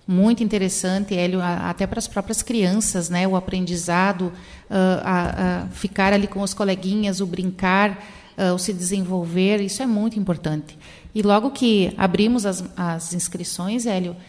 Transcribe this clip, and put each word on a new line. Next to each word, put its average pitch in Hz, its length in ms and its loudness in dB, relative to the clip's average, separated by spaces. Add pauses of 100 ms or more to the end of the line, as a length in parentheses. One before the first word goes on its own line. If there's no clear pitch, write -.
Muito 214 360 4
interessante, 190 720 0
Hélio, 180 260 0
a-, 175 300 -2
até 180 160 -2
pras - 220 -6
próprias 202 340 -4
crianças, 196 680 0
né? 175 180 2
O 190 80 2
aprendizado, 180 960 0 (360)
ah, 185 340 2
a, 180 600 0
a 180 40 -6
ficar 196 440 0
ali 202 160 4
com 196 140 -6
os 196 120 -2
coleguinhas, 190 680 0
o 196 40 0
brincar, 190 760 0 (320)
ah, 185 180 2
o 180 40 0
se 185 160 -2
desenvolver, 185 880 0
isso 196 220 -4
é - 20 -2
muito 226 340 0
importante. 156 580 -4 (360)
E 214 80 0
logo 208 300 4
que 220 460 2
abrimos 208 480 4
as, 190 180 -2 (120)
as 170 380 -4
inscrições, 180 720 -4
Hélio, 185 300 -2 (140)